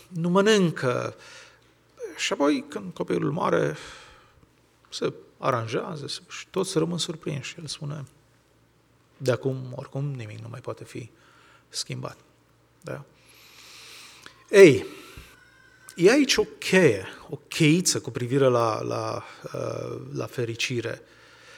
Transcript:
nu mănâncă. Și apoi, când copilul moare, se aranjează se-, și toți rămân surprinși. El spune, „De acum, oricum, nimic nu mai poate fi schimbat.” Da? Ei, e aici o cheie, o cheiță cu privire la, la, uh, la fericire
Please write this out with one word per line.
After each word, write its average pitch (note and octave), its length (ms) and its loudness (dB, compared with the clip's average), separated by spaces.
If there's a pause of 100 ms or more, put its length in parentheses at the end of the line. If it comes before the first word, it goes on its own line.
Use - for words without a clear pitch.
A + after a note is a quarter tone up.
nu F3 200 -4
mănâncă. F3 840 2 (1040)
Și - 160 -4
apoi, C#4+ 360 0
când G3 260 -12
copilul E3+ 360 -4
moare, E3+ 460 -2 (1120)
se - 240 -4 (260)
aranjează C3+ 680 -4
se-, - 220 -10
și - 220 -16
toți F#3 280 -2
rămân E3+ 200 -2
surprinși. - 600 -8
El E3 80 -16
spune, D3 380 -10 (1120)
„De B2+ 160 -2
acum, C3 240 -4 (180)
oricum, C3+ 300 -10 (120)
nimic G#2+ 220 -14
nu A2+ 120 -16
mai A#2+ 100 -14
poate - 240 -12
fi A#2+ 260 -16 (580)
schimbat.” - 480 -10 (640)
Da? C#3 240 -14 (1500)
Ei, E3 360 10 (1080)
e F3+ 160 6
aici C#4 260 4
o G#3+ 80 4 (140)
cheie, B2+ 480 4 (240)
o C#3+ 60 -10 (120)
cheiță D#3+ 520 2
cu - 100 -10
privire B2 360 0
la, A#2 360 2
la, A2+ 420 -6 (280)
uh, A#2 480 -8 (120)
la C3 140 -6
fericire A#2 760 -6 (540)